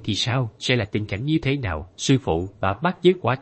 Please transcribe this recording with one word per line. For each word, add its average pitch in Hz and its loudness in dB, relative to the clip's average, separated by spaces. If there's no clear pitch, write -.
thì 107 -2
sao, 117 -2
sẽ - 0
là 110 0
tình 104 -4
cảnh 101 -6
như 156 0
thế 139 0
nào? 87 -6
Sư 135 4
phụ 90 0
và 95 0
bát 180 -2
giới 180 6
quả 123 0